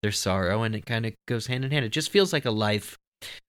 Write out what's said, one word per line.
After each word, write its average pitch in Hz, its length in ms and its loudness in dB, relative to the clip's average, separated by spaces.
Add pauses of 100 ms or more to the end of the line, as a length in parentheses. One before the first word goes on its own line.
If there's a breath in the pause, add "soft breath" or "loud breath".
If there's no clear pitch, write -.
there's 104 160 0
sorrow, 95 440 2
and 110 120 -2
it 107 120 -8
kinda 113 260 -2 (140)
goes 117 200 -4
hand 127 180 -2
in 131 60 -2
hand. 143 140 2
It 110 60 -4
just 151 200 -2
feels 190 220 4
like 151 120 0
a 123 60 0
life 107 460 0 (520 loud breath)